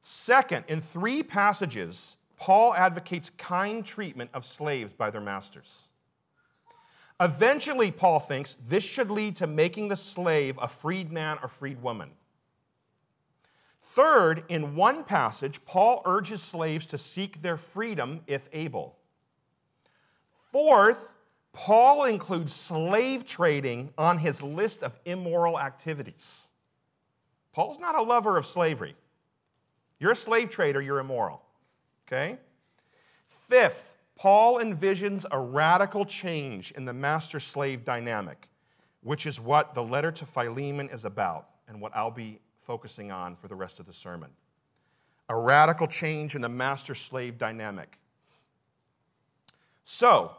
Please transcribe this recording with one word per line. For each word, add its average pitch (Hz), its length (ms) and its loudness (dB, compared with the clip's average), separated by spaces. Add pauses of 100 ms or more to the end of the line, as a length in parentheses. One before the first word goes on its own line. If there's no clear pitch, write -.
Second, 247 680 2
in 156 120 -4
three 220 440 -4
passages, 156 960 -2 (180)
Paul 220 380 6
advocates 175 560 0
kind 202 540 -4
treatment 127 480 -10
of 127 140 -12
slaves 135 460 -6
by 107 180 -4
their 107 100 -8
masters. - 680 -12 (1300)
Eventually, 220 720 2
Paul 175 300 2
thinks, 139 360 -6 (120)
this 185 160 0
should 233 260 -4
lead 214 260 -4
to 185 100 -2
making 175 420 -2
the 196 80 -4
slave 156 640 -2
a 120 80 -4
freed 165 440 -8
man 156 300 -6
or 127 60 -10
freed 135 340 -12
woman. 107 280 -8 (1800)
Third, 208 560 6
in 147 260 -4
one 247 300 2
passage, 139 600 -2
Paul 214 400 4
urges 190 380 -2
slaves 160 440 -6
to 143 120 -10
seek 190 420 -10
their 170 160 -4
freedom 160 680 -8
if 139 260 -6
able. 131 440 -10 (1500)
Fourth, 262 580 6 (440)
Paul 262 540 6
includes 175 460 -2
slave 220 720 -2
trading 139 720 -2
on 165 220 4
his 170 240 -2
list 165 400 -6
of 123 220 -8
immoral 170 560 -2
activities. 139 880 -10 (1040)
Paul's 294 260 -4
not 339 160 -4
a 226 80 2
lover 220 340 4
of 147 80 2
slavery. 147 520 -2 (1040)
You're 170 100 2
a 240 60 2
slave 226 340 0
trader, 143 320 0
you're 139 160 -2
immoral. 123 420 -4 (680)
Okay? 156 300 -4 (880)
Fifth, - 640 4 (240)
Paul 220 420 6
envisions 196 720 -2
a 135 80 -2
radical 170 680 2
change 143 680 -8
in 135 120 -12
the 127 80 -8
master-slave 143 920 -4
dynamic, 117 640 -6 (540)
which 147 240 -6
is 127 140 -10
what 143 340 0
the 123 80 -4
letter 139 280 -2
to 160 160 -14
Philemon 139 600 -6
is 113 160 -14
about 98 440 -6 (200)
and 110 120 -18
what 104 140 -12
I'll 113 160 -4
be 113 300 -14 (220)
focusing 110 500 -14
on 90 240 -10
for 101 100 -20
the 98 80 -16
rest 92 240 -12
of 82 80 -20
the 92 60 -20
sermon. 85 380 -16 (960)
A 117 80 -4
radical 151 500 6
change 151 480 -6
in 143 60 -8
the 120 80 -4
master-slave 127 880 -6
dynamic. 110 600 -8 (1900)
So, 156 520 4